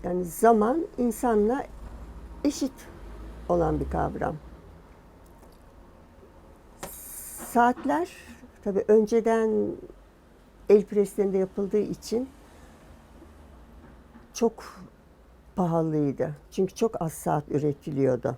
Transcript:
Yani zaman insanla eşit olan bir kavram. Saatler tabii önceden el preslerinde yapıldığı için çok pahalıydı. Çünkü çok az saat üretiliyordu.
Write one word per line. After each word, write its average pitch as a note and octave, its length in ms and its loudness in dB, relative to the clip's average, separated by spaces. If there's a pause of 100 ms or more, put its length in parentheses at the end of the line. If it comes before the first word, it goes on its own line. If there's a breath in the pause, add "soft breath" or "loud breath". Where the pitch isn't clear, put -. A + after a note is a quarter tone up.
Yani F3+ 200 -2
zaman A3+ 600 4 (120)
insanla A#3 680 2 (760)
eşit C#4 280 -2 (760)
olan D#3 320 2
bir C#3 100 -4
kavram. D3+ 460 -2 (3250)
Saatler C4 600 2 (520)
tabii G3 240 0
önceden A3 880 4 (920)
el G3+ 160 8
preslerinde G3 540 0
yapıldığı F#3+ 400 -2
için A3 500 -4 (2000 loud breath)
çok A3+ 300 -2 (920)
pahalıydı. D#3 800 0 (140)
Çünkü F#3+ 240 -2
çok A3+ 280 -2
az D#3+ 100 -4
saat D#3 360 -2
üretiliyordu. C#3 880 0